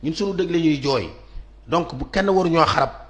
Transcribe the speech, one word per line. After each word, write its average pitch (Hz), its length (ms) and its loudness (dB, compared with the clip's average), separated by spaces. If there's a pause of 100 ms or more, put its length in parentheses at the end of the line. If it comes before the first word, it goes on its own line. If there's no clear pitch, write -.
Ñun 160 120 -4
suñu 196 200 -4
dëj 175 160 -2
la 170 80 0
ñuy 156 240 2
jooy. 127 260 0 (580)
Donc 156 280 -2
bu 127 180 -8
kenn 196 160 0
waruñoo 175 380 4
xarab - 240 0 (200)